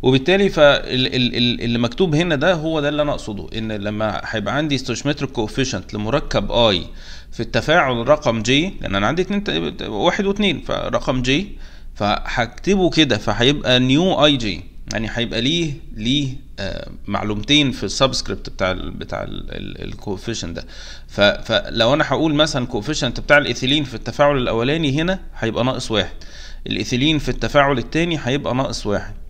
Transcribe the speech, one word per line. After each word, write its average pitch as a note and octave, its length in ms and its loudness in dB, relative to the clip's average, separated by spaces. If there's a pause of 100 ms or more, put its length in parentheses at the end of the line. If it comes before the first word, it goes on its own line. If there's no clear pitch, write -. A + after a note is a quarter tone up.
وبالتالي C#3+ 460 4
فال-، F3 120 2
ال-، C3 540 4 (220)
ال-، A#2+ 280 2
اللي A#2+ 140 0
مكتوب D3 360 2
هنا E3 200 2
ده D#3+ 200 2
هو D#3+ 260 -2
ده C#3+ 80 0
اللي D3 140 0
أنا D3 100 0
أقصده، G2+ 360 -8 (100)
إن A2 140 -4
لما G#2 520 -2
هيبقى G#2+ 320 -4
عندي D3 220 0
stoichiometric C#3 500 -2 (120)
coefficient A2 540 -4
لمركب A2 540 0
I A2+ 280 6 (560)
في - 80 -8
التفاعل B2 680 2
رقم B2 340 4
J، G#2+ 60 0
لأن D3 460 0
أنا G2+ 120 2
عندي E3 160 0
اتنين G3+ 220 -2
ت-، D#3+ 380 -4
واحد E3 440 0
واتنين، G3 340 0
فرقم B2 640 -2
J B2 80 2 (640)
فهكتبه C#3+ 960 0
كده، C#3+ 280 4
فهيبقى B2 600 2
نيو C#3+ 440 4
اي D3 120 4
جي، G#2+ 280 -4 (280)
يعني G#2+ 200 -2
هيبقى A#2 280 -2
ليه، D#3 320 0 (240)
ليه، C3 320 0 (300)
آه، - 300 -6 (180)
معلومتين G#2+ 680 2
في - 120 -6
السبسكريبت - 680 -2
بتاع F#2 200 0
ال-، - 200 -4
بتاع - 320 -6
ال-، G1+ 280 -8
ال-، G1+ 340 -8
الكوفيشنت F#2+ 720 -6
ده. - 100 -10 (420)
ف-، - 120 -2
فلو G#2+ 760 4
أنا D3+ 140 2
هقول D3 260 2
مثلًا D3+ 320 2
coefficient B2 540 -2
بتاع D3 180 6
الإيثيلين C#3 460 0
في B2 100 -8
التفاعل C#3+ 420 2
الأولاني C3 680 0
هنا F#3 180 -2 (180)
هيبقى A2+ 260 0
ناقص B2 260 -2
واحد، G#2 240 0 (520)
الإيثيلين B2 520 2
في C#3 100 -2
التفاعل C#3 500 2
التاني D#3+ 440 -2
هيبقى B2 320 -2
ناقص - 320 -2
واحد - 280 -2 (160)